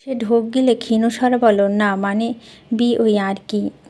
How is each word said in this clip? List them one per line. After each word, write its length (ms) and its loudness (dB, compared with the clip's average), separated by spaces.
সে 120 -8
ঢোক 380 -2
গিলে 220 2
ক্ষীণ 340 0
স্বরে 280 0
বলল, 300 4
"না, 280 0
মানে 380 -2
বি 240 0
ওই 220 2
আর 160 -2
কি।" 220 -4